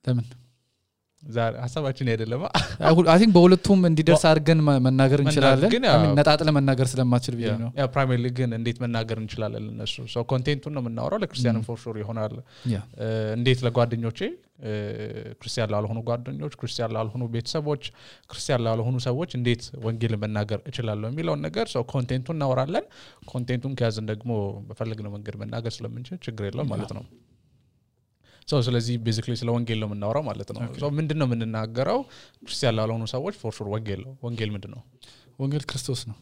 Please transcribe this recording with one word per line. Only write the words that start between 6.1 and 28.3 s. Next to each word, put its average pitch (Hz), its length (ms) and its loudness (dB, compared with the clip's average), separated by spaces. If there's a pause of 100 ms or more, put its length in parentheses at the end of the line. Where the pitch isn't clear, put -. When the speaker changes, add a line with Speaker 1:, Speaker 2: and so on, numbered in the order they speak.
Speaker 1:
ነጣጥለ 151 340 6
መናገር 135 360 4
ስለማትችል 123 480 2
ብዬ 117 120 -4
Speaker 2:
ያ፣ 107 100 2
Speaker 1:
ነው። 117 160 -4
Speaker 2:
ያ፣ 139 140 0
primarily 127 440 2
ግን 123 220 -2
እንዴት 117 260 -2
መናገር 113 400 -2
እንችላለን 110 460 -6
ለነሱ? 110 300 -8 (100)
So 117 200 -4
ኮንቴንቱን 139 480 -2
ነው 139 100 -4
የምናወራው። 120 380 -4
ለክርስቲያንም 120 420 0
Speaker 1:
ም። 110 40 -8
Speaker 2:
for 117 120 -8
sure 110 180 -10
ይሆናል። 110 380 -6 (320)
Speaker 1:
ያ። 107 140 -2 (140)
Speaker 2:
እ፣ 113 120 -8 (260)
እንዴት 123 300 2
ለጓደኞቼ፣ 117 580 0 (400)
እ፣ 107 140 -6 (600)
ክርስቲያን 110 360 -4
ላልሆኑ 107 340 -2
ጓደኞች፣ 135 500 -6
ክርስቲያን 113 380 -4
ላልሆኑ 110 360 -4
ቤተሰቦች፣ 147 540 -4 (440)
ክርስቲያን - 360 -2
ላልሆኑ 113 400 0
ሰዎች 131 320 -4
እንዴት 120 300 0 (160)
ወንጌልን 113 400 -2
መናገር 107 440 -2
እችላለሁ 110 440 -6
የሚለውን 151 340 -4
ነገር፣ 170 260 -4
so 120 180 -4
ኮንቴንቱን 127 500 -4
እናወራለን። 143 500 0 (400)
ኮንቴንቱን 123 480 -4
ከያዝን 110 340 -2
ደግሞ 113 220 -6 (320)
በፈለግነው 110 500 -8
መንገድ 104 260 -12
መናገር 113 340 -8
ስለምንችል 117 480 -12
ችግር 107 240 -8
የለውም - 240 -4
Speaker 1:
ያ። 107 40 -4
Speaker 2:
ማለት 104 200 -6
ነው። 98 120 -12 (1400)